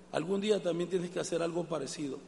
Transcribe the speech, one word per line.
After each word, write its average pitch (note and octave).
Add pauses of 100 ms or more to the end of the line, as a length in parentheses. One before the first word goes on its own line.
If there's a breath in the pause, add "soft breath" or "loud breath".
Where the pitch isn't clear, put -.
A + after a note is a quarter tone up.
(120)
algún F3+
día G3+
también E3+
tienes F3+
que F3+
hacer E3
algo E3+
parecido. D3